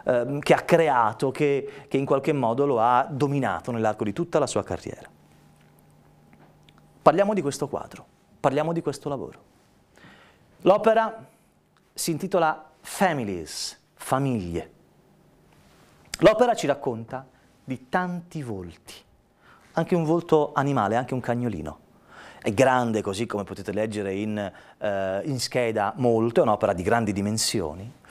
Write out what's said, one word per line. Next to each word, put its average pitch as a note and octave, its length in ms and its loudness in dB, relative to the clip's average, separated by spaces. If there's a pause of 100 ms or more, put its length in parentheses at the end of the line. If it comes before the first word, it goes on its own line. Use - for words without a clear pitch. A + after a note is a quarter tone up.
ehm, B2+ 360 0
che - 140 4
ha C#3 60 4
creato, C3+ 720 2
che, C#3+ 560 -2
che - 80 -2
in C3+ 100 0
qualche C#3+ 280 2
modo B2+ 320 0
lo B2+ 160 2
ha B2 280 4
dominato C3 640 -2
nell'arco A2 320 -2
di G#2 80 -2
tutta E3+ 280 -2
la C#3+ 60 2
sua A2 160 -2
carriera. - 460 -8 (1900)
Parliamo F#3+ 320 6
di F#3+ 80 0
questo C#3 280 -4
quadro, - 360 -10 (360)
parliamo D3+ 320 2
di E3 80 -4
questo D3 260 -6
lavoro. B2+ 320 -8 (1200)
L'opera A3 640 4 (680)
si - 180 -4
intitola E3 600 -2 (100)
Families, A2+ 960 -4 (140)
famiglie. A2+ 800 -2 (1500)
L'opera A3 360 6
ci D#3+ 120 -4
racconta B2+ 580 -4 (380)
di C3 240 -10
tanti F3 560 -6
volti, F#2+ 520 -12 (760)
anche E3+ 240 0
un E3+ 80 2
volto D#3+ 500 2
animale, B2 440 2
anche B2+ 160 -4
un B2+ 80 -2
cagnolino. A2 640 -6 (540)
È A#2 140 -4
grande, B2 480 2
così G2+ 240 -4
come G#2 180 -4
potete F#2+ 300 -8
leggere G#2 400 -4
in, G#2 240 -4 (400)
eh, G2 480 -4
in C#3 140 -4
scheda, A2 580 -2
molto, A#2 420 2
è E3+ 40 8
un'opera G#2 280 2
di F2+ 120 -2
grandi A2 280 2
dimensioni G2+ 800 -2 (200)